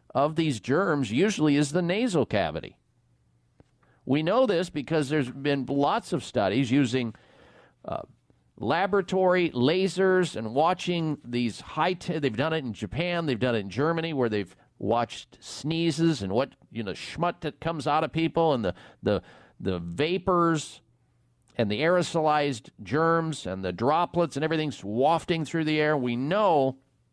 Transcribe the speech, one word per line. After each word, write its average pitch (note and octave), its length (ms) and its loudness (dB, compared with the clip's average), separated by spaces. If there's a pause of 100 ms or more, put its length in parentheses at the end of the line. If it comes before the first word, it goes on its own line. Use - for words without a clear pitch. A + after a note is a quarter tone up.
(140)
of D3+ 220 0
these D#3 240 0
germs C#3+ 520 0
usually D#3 440 2
is C#3+ 160 2
the F3+ 100 0
nasal F3+ 420 0
cavity. D#2+ 520 -4 (1300)
We C#3+ 160 2
know A3+ 240 4
this F3+ 240 2
because D3+ 400 -2
there's C#3+ 200 0
been C#3 360 -2
lots C#3+ 480 0
of C3 100 -2
studies A2 460 2
using, B2 440 2 (680)
uh, - 180 -6 (540)
laboratory F3+ 960 2
lasers F#3 840 2
and A2 200 -6
watching E3 680 0
these A#2+ 380 -2
high E3+ 320 -2
te-, F3 260 -6
they've C3 160 0
done D#3 200 -2
it D#3 100 -4
in A#2 80 -6
Japan, E3+ 540 -4
they've B2 120 0
done B2 160 0
it A2 60 0
in G2 80 -6
Germany, D#3+ 460 -2
where B2 160 0
they've G2+ 260 -4 (220)
watched A#2 600 -2
sneezes E3 840 0
and F#2+ 100 -4
what, C3 200 0 (200)
you A2+ 100 -6
know, G2 100 -6
schmut - 480 -4
that D3+ 200 -8
comes D#3+ 260 -4
out D3+ 160 2
of D3 100 -2
people E3 420 2
and A2+ 100 0
the, F2 100 0 (280)
the, G#2 180 2 (400)
the F#2 180 -2
vapors E3 1000 0 (760)
and G#2+ 140 0
the G#2+ 100 -2
aerosolized D#3 880 0 (120)
germs D#3+ 600 0
and F#2 180 -6
the F2+ 100 -2
droplets D#3+ 640 0
and D3 80 -2
everything's D#3 380 -2
wafting D3+ 600 0
through D#3+ 200 -2
the D#3 160 2
air. D3+ 160 4
We B2 200 0
know D3 640 2 (340)